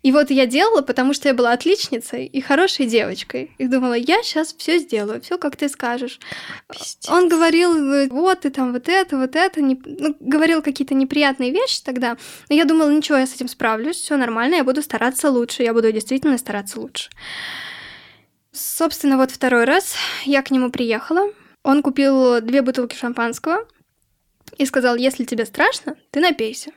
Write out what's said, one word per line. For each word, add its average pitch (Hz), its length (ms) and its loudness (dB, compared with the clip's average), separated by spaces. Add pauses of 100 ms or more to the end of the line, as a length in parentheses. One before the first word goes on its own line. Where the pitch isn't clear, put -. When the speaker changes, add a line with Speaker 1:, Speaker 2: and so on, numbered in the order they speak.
Speaker 1:
И 262 100 6
вот 285 180 4
я 262 160 4
делала, 311 360 4
потому 262 320 0
что 285 140 -2
я 262 60 4
была 240 180 2
отличницей 254 760 -2
и 269 140 -4
хорошей 285 460 2
девочкой. 226 720 -2
И 262 80 -2
думала: 247 280 0
«Я 240 280 2
щас 320 340 -4
все 339 220 0
сделаю, 220 420 -4
все, - 160 -6
как 302 200 -6
ты 294 120 -2
скажешь». 247 520 -6 (500)
Speaker 2:
Пиздец. - 400 -14
Speaker 1:
Он 359 180 4
говорил: 330 460 4 (180)
«Э, 277 160 2
вот 359 340 0
ты 277 80 -2
там 262 220 -2
вот 247 160 -4
это, 370 280 2
вот 262 180 -2
это», 349 260 2
не... 262 240 2
ну, 294 360 -4
говорил 311 420 2
какие-то 269 320 -4
неприятные 269 560 0
вещи 453 320 -2
тогда. 247 340 -4 (320)
Но 294 80 2
я 330 80 4
думала: 311 260 4
«Ничего, 294 280 2
я 262 80 2
с 262 80 -10
этим 247 140 -8
справлюсь, 233 480 -2
все - 200 -4
нормально, 240 400 0
я 285 80 2
буду 262 180 0
стараться 262 480 -2
лучше, 240 340 0
я 226 80 0
буду 226 180 4
действительно 254 480 0
стараться 202 400 -8
лучше». - 320 -12 (1400)
Собственно, 285 640 0
вот 262 160 2
второй 247 320 2
раз 320 300 0 (300)
я 277 180 2
к 269 100 -4
нему 254 180 2
приехала. 254 640 -2 (320)
Он 285 180 4
купил 262 580 4
две 247 220 2
бутылки 247 340 -2
шампанского 247 720 -4 (880)
и 277 100 0
сказал: 247 300 2
«Если 254 280 0
тебе 233 220 -4
страшно, 311 500 -2 (160)
ты 285 80 -2
напейся». 294 560 -2